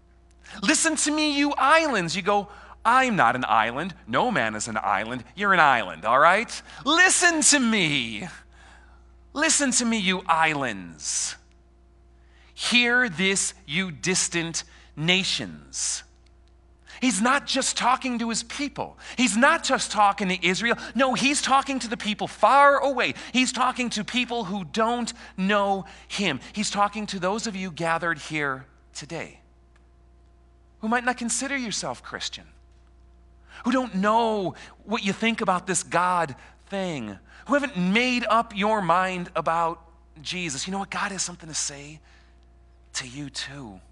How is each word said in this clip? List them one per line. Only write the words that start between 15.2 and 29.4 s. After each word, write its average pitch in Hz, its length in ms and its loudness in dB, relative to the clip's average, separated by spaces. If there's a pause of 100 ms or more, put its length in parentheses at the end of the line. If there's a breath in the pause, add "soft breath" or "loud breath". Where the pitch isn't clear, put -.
He's 214 200 0
not 269 240 2
just - 300 -2
talking 247 440 0
to 233 100 -2
his 226 140 -4
people. - 540 -8 (200 loud breath)
He's 226 180 2
not 247 300 4
just - 260 0
talking 202 380 2
to 180 180 0
Israel. 190 300 0 (180 loud breath)
No, 262 180 2
he's 262 280 2
talking 269 380 0
to 226 100 -6
the 220 80 -4
people 202 300 -4
far 277 520 6
away. 247 360 0 (180 loud breath)
He's 254 180 2
talking 247 400 -2
to 208 140 -4
people 240 400 -2
who 190 180 -6
don't 226 480 0 (240 loud breath)
know 196 500 0 (220 loud breath)
him. 185 320 -2 (140)
He's 208 180 -4
talking 202 360 0
to 196 120 -8
those 196 280 -2
of 202 80 -6
you 190 140 -6
gathered 165 480 0
here 139 480 -4 (280)
today 139 480 -12 (1400)